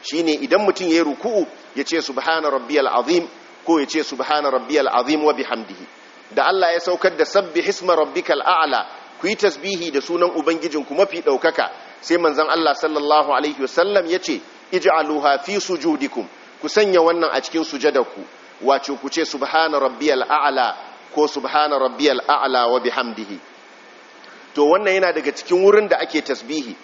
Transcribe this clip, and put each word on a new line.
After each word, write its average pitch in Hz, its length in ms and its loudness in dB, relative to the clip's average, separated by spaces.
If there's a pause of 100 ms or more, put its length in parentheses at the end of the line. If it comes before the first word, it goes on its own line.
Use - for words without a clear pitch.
Shine 160 400 -2
idan 175 240 2
mutum 185 240 -2
yayi 165 160 4
ruku'u, 185 400 -2 (300)
yace, 143 260 -2
"Subhana 151 480 -2
rabbiyal 135 400 0
azim," 160 380 0 (380)
ko 165 140 2
yace, 147 240 -2
"Subhana 143 460 -2
rabbiyal 131 400 0
azim 143 340 0
wa 151 100 4
bihamdihi." 110 520 -8 (480)
Da 113 160 0
Allah 180 240 2
ya 170 60 0
saukar 180 380 0
da, 151 80 2
"Sabbih 170 440 0
isma 180 260 0
rabbikal 151 460 0
a'la," 151 460 0 (340)
ku 165 60 -4
yi 208 80 0
tasbihi 170 580 -2
da 139 80 0
sunan 175 320 -2
ubangijinku 156 640 -2
mafi 180 260 0
ɗaukaka. 147 480 0 (320)
Sai 170 160 0
manzon 156 320 2
Allah 160 240 2
sallallahu 151 560 0
alaihi 139 320 -2
wasallam 175 480 0
yace, 165 320 -2 (320)
"Ij'aluha 151 720 2
fi 202 160 -2
sujudikum," 139 640 -4 (340)
ku 151 80 -8
sanya 196 320 4
wannan 165 320 4
a 131 100 0
cikin 160 220 -4
sujadarku. 127 640 -2 (400)
Wato 135 340 0
ku 135 100 -10
ce, 165 140 -2
"Subhana 147 560 0
rabbiyal 131 460 0
a'la," 135 500 0 (380)
ko, 147 140 2
"Subhana 147 500 0
rabbiyal 127 500 2
a'la 127 460 2
wa 127 80 2
bihamdihi." 110 560 -6 (1160)
To 147 100 4
wannan 190 320 4
yana 185 160 2
daga 143 180 -2
cikin 180 320 0
wurin 208 240 6
da 175 120 4
ake 156 220 -2
tasbihi 127 640 -6